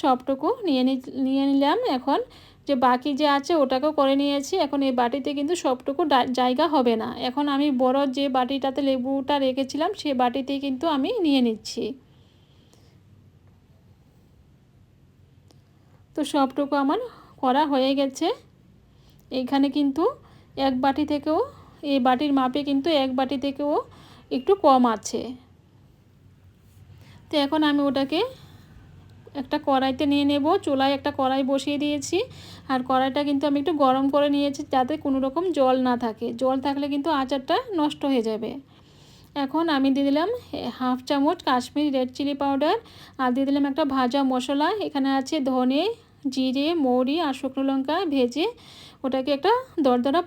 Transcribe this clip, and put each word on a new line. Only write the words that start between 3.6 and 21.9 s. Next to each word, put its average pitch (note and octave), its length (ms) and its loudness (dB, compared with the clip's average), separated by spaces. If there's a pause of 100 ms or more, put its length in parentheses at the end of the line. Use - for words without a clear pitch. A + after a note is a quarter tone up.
করে C#4 220 4
নিয়েছি। C#4+ 320 -2 (120)
এখন C#4 220 -4
এই C4 120 0
বাটিতে B3+ 380 -2
কিন্তু D4 180 -2
সবটুকু C#4 460 -2 (100)
ডা-, C4+ 180 4 (100)
জায়গা B3+ 280 2
হবে C4 340 2
না। A3+ 80 -8 (120)
এখন B3+ 240 -2 (100)
আমি D4 120 2 (160)
বড় B3+ 160 2 (180)
যে C#4 120 0
বাটিটাতে C4 520 -2
লেবুটা C4+ 560 0
রেখেছিলাম C4+ 520 -2 (100)
সে D4+ 140 -4
বাটিতেই B3+ 460 0
কিন্তু C#4 280 -4
আমি D4 220 0 (140)
নিয়ে C#4 180 4
নিচ্ছি। A#3 420 -2 (4000)
তো D#4+ 100 -6 (120)
সবটুকু C#4 420 0
আমার C#4+ 240 0 (380)
করা C4+ 280 2
হয়ে C4+ 300 2
গেছে। C#4 320 -2 (1040)
এখানে C4 380 0
কিন্তু C#4+ 340 2 (540)
এক C4+ 240 2
বাটি C#4 240 2
থেকেও, D4 340 0 (520)